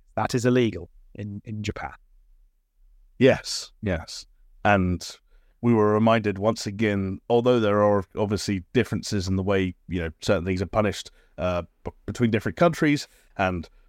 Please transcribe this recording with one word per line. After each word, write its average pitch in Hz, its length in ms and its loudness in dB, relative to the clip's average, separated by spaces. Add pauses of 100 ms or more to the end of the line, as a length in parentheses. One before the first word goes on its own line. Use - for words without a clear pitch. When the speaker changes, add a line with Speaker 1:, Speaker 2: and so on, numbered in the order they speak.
(140)
Speaker 1:
That 107 200 -2
is 123 120 0
illegal 117 420 2 (260)
in, 101 300 -12
in 107 180 -10
Japan. 85 300 -8 (1300)
Speaker 2:
Yes, - 540 2 (100)
yes. - 440 -6 (380)
And 90 420 2 (540)
we 120 140 2
were 107 180 4
reminded 107 460 2
once 107 280 -2
again, 98 540 -2 (100)
although 120 300 4
there 104 220 2
are 104 220 4 (120)
obviously 101 560 -2
differences 104 560 -2
in 95 80 0
the 95 60 0
way, 95 320 0 (140)
you 90 120 -4
know, 80 100 -4 (100)
certain 90 240 0
things 95 180 -2
are 90 40 -6
punished, 104 440 -2 (280)
uh, 90 240 -2 (220)
b-, - 60 -12 (160)
between 120 240 0
different 107 260 -2
countries, 156 500 2 (300)
and 90 320 -2 (200)